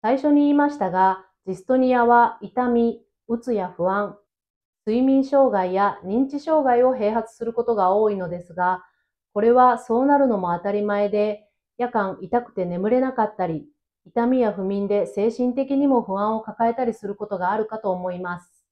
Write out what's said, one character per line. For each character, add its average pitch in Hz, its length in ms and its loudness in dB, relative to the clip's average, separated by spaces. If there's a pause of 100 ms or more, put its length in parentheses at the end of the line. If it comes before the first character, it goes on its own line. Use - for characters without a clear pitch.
最 240 140 0
初 277 120 -2
に 294 140 4
言 285 60 2
い 294 60 2
ま 285 160 2
し 294 80 -12
た 185 120 -2
が、 190 360 0 (200)
ジ 190 80 -6
ス - 120 -16
ト 262 100 2
ニ 254 180 2
ア 240 120 4
は 240 340 4
痛 247 280 -4
み、 233 340 0 (260)
う 233 100 -4
つ 247 140 -6
や 185 240 -2
不 180 140 0
安、 202 260 -4 (720)
睡 240 200 2
眠 269 200 4
障 269 260 4
害 185 220 -2
や 202 320 0
認 233 200 0
知 285 140 -8
障 311 240 0
害 247 200 4
を 254 100 2
併 214 180 -2
発 226 240 -6
す 226 80 -10
る 233 80 -6
こ 233 120 -4
と 233 100 0
が 190 180 2
多 214 180 2
い 202 60 -4
の 180 140 -6
で 175 100 -8
す 170 140 -20
が、 180 280 -2 (520)
こ 208 80 0
れ 233 100 4
は 247 240 6
そ 233 240 -2
う 269 60 2
な 285 100 4
る 277 100 4
の 220 120 0
も 175 180 -2
当 175 80 -12
た 202 80 -4
り 208 80 -2
前 208 300 -2
で、 208 360 -2 (300)
夜 240 140 -4
間 196 320 -2
痛 233 180 -2
く - 140 -18
て 185 100 -4
眠 180 240 -4
れ 247 120 2
な 262 120 -2
か 220 120 -2
っ 208 120 -6
た 180 100 -4
り、 160 200 -6 (400)
痛 233 200 -2
み 254 140 2
や 214 120 0
不 196 120 -8
眠 202 240 -4
で 202 160 0
精 214 260 -2
神 247 240 -2
的 269 220 -2
に 285 100 2
も 254 140 2
不 196 180 -6
安 214 160 -2
を 220 60 -4
抱 226 300 -2
え - 20 -6
た 247 140 -4
り 220 80 -4
す - 120 -14
る 202 80 -8
こ 208 120 -10
と 202 100 -6
が 180 140 -2
あ 214 80 -2
る 214 80 -4
か 220 120 -10
と 208 120 -4
思 180 200 -4
い 180 100 -10
ま 175 200 -8
す。 - 320 -20